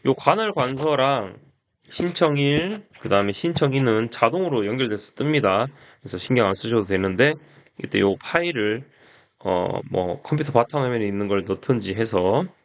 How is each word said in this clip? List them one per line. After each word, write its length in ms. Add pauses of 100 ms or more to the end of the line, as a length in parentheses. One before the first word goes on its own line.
요 80
관할 380
관서랑 840 (540)
신청일, 920 (160)
그 80
다음에 240
신청인은 760
자동으로 560
연결돼서 480
뜹니다. 540 (320)
그래서 180
신경 280
안 80
쓰셔도 300
되는데, 500 (480)
이때 180
요 160
파일을, 680 (560)
어, 400 (100)
뭐, 320
컴퓨터 300
바탕화면에 540
있는 220
걸 160
넣든지 500
해서 500 (200)